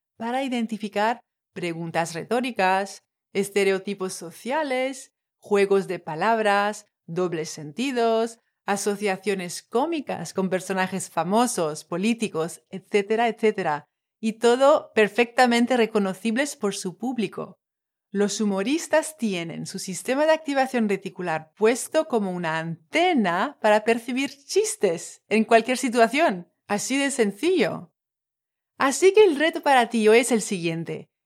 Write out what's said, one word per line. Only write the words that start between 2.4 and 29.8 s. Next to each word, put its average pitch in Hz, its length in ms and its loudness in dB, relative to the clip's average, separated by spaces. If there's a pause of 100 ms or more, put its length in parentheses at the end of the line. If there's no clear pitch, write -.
estereotipos 196 800 -2
sociales, 262 1000 -6 (260)
juegos 196 500 2
de 175 100 -6
palabras, 202 880 0 (200)
dobles 165 440 -4
sentidos, 226 880 -2 (280)
asociaciones 196 960 -4
cómicas 269 720 -4
con 190 140 -2
personajes 185 600 -4
famosos, 175 760 -2
políticos, 185 840 -4
etcétera, 208 580 -2
etcétera, 202 580 -2 (340)
y 220 140 -4
todo 269 600 4
perfectamente 240 840 2
reconocibles 220 800 0
por 196 200 -4
su 180 240 -8
público. 233 600 -6 (540)
Los 196 280 0
humoristas 247 760 0
tienen 165 500 -4
su 190 120 -10
sistema 247 480 -2
de 311 60 4
activación 269 560 0
reticular 180 680 -4
puesto 262 520 0
como 208 260 -2
una 170 260 -4
antena 208 1040 0
para 214 220 4
percibir 247 460 -2 (140)
chistes 208 840 -2
en 220 160 2
cualquier 233 340 4
situación. 233 680 0 (180)
Así 208 320 -2
de 277 120 0
sencillo. 208 840 0 (840)
Así 277 340 4
que 427 120 8
el 330 120 4
reto 320 260 0
para 254 260 4